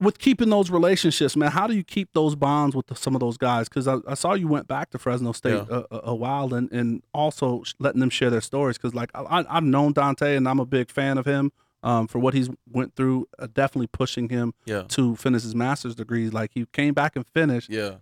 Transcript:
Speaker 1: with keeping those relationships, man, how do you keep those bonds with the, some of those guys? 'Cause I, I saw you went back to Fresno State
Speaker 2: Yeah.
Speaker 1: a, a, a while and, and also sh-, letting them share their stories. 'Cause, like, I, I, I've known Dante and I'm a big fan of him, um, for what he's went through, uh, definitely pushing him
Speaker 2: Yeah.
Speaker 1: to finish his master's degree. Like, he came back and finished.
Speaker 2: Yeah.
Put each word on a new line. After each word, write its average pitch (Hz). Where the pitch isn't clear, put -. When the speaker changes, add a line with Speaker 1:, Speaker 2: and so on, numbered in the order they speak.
Speaker 1:
with 202
keeping 233
those 202
relationships, 170
man, 147
how 185
do 233
you 196
keep -
those 156
bonds 143
with 131
the, 123
some 135
of 127
those 120
guys? 120
'Cause 131
I, 131
I 135
saw 180
you 185
went 147
back 139
to -
Fresno 123
State 107
Speaker 2:
Yeah. 120
Speaker 1:
a, 117
a, -
a 117
while 131
and, 123
and 117
also 139
sh-, -
letting 131
them 131
share 127
their 117
stories. 139
'Cause, 120
like, 120
I, -
I, 156
I've 165
known 143
Dante 143
and 131
I'm 131
a 123
big 127
fan 135
of 123
him, 139
um, 117
for 120
what 127
he's 127
went 123
through, 131
uh, 131
definitely 135
pushing 123
him 120
Speaker 2:
Yeah. 104
Speaker 1:
to 123
finish 120
his 113
master's 123
degree. 117
Like, 110
he 120
came 143
back 151
and 127
finished. 139
Speaker 2:
Yeah. 104